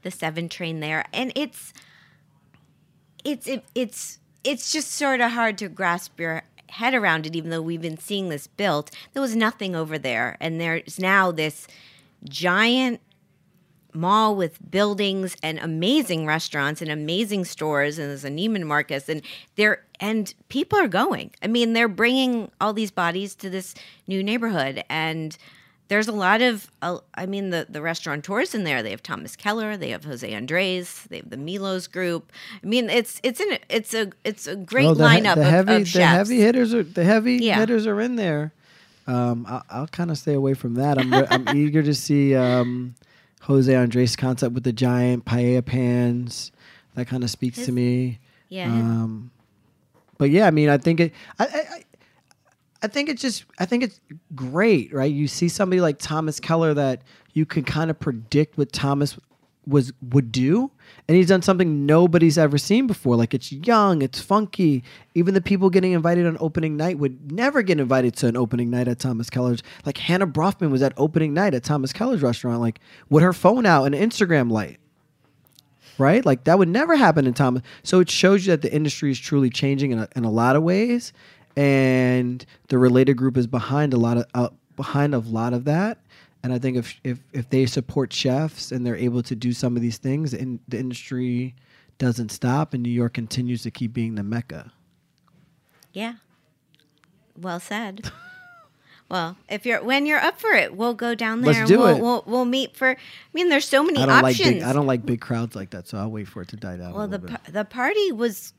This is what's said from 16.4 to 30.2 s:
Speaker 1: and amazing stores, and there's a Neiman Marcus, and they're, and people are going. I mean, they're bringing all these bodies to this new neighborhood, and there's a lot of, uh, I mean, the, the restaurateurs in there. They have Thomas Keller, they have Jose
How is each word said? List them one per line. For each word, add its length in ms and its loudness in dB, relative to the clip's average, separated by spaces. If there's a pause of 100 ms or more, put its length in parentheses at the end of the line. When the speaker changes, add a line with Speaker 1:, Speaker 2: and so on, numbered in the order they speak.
Speaker 1:
and 80 -8
amazing 560 -4
stores, 540 -4
and 100 -8
there's 160 -12
a 40 -8
Neiman 360 -4
Marcus, 420 -4
and 140 -6 (340)
they're, 280 0 (160)
and 340 -4 (160)
people 300 -2
are 80 2
going. 440 -2 (120)
I 40 -6
mean, 260 0
they're 140 2
bringing 640 0 (100)
all 140 -2
these 180 -4
bodies 440 -4
to 160 -12
this 240 -10 (320)
new 160 -4
neighborhood, 640 -4
and 480 -6 (520)
there's 180 0
a 60 -6
lot 280 2
of, 300 -2 (100)
uh, 160 -6 (160)
I 140 -10
mean, 240 -6
the, 180 -4
the 120 -12
restaurateurs 720 -6
in 80 -4
there. 180 -2
They 80 -6
have 140 -10
Thomas 320 -12
Keller, 420 -6
they 140 -8
have 140 -12
Jose 280 -10